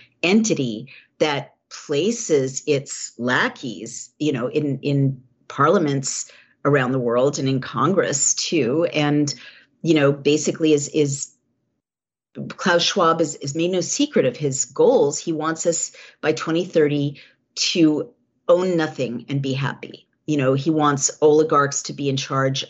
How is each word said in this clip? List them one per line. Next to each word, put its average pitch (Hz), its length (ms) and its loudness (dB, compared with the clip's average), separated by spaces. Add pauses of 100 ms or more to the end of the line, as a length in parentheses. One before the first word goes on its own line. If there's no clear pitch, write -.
(240)
entity 147 680 0 (280)
that 143 360 -2 (140)
places 147 960 -2
its - 540 -4
lackeys, 127 960 -4
you 151 160 -2
know, 117 140 -4
in, 143 320 -2
in 139 420 0 (260)
parliaments 143 840 0 (340)
around 135 260 2
the 135 80 0
world 123 380 2
and 135 100 -2
in 135 140 0
Congress 139 720 0
too. 151 600 0
And, 147 400 0 (480)
you 160 120 2
know, 143 180 4
basically 156 600 0
is, 143 160 0
is 143 420 -2 (1160)
Klaus 175 340 0
Schwab 165 380 2
is, 151 140 -2
is 139 200 -10
made 170 160 0
no 185 80 0
secret 175 460 0
of 120 100 0
his 139 300 -4
goals. 160 520 4
He - 140 -6
wants 160 340 -4
us - 280 -2 (260)
by 156 140 0
twenty 165 320 -2
thirty 147 540 0 (360)
to 151 540 2 (400)
own 180 260 4
nothing 131 540 -4
and 139 120 -2
be 135 120 -4
happy. - 520 -8 (220)
You 151 100 0
know, 170 160 2
he 139 160 0
wants 147 400 0 (120)
oligarchs 151 600 4
to - 100 -12
be 143 140 -6
in 135 100 0
charge 135 520 -2